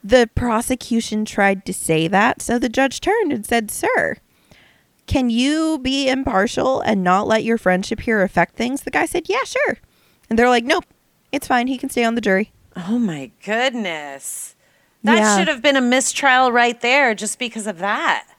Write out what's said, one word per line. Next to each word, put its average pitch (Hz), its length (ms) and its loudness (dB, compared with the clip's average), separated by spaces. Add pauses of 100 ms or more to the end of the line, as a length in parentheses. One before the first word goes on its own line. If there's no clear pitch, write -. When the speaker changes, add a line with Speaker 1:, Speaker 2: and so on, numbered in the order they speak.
Speaker 1:
The 226 300 4
prosecution 226 880 -2
tried 196 420 0
to - 80 -6
say 160 320 0
that, 202 360 2
so 240 160 -2
the 240 100 -2
judge 262 320 -2
turned 392 320 0
and 214 140 -6
said, 233 240 -2
"Sir, 381 460 -2 (920)
can 254 240 0
you 302 480 0
be 262 280 -2
impartial 262 760 0
and 202 200 0
not 185 240 2
let 220 180 0
your 226 120 0
friendship 190 440 0
here 220 220 0
affect - 340 0
things?" 247 260 -4
The - 80 -12
guy - 160 0
said, 349 220 -4
"Yeah, 480 160 -2
sure." 508 340 -2 (500)
And 220 100 0
they're 247 120 4
like, 240 140 2
"Nope, 320 200 0 (480)
it's 277 160 -4
fine. 247 180 0
He 262 120 -4
can 269 100 -8
stay 240 160 0
on 226 100 0
the 233 60 -2
jury." 196 320 0 (240)
Speaker 2:
Oh, 185 220 -4
my 156 320 -2 (140)
goodness. 196 1120 -6 (480)
That - 140 4
Speaker 1:
Yeah. 208 220 4
Speaker 2:
should 190 100 2
have 262 140 -4
been 277 140 4
a 269 40 4
mistrial 254 720 2
right 240 280 2
there 247 340 2
just 208 240 -8
because 226 280 -8
of 190 120 -8
that. 202 480 -2 (120)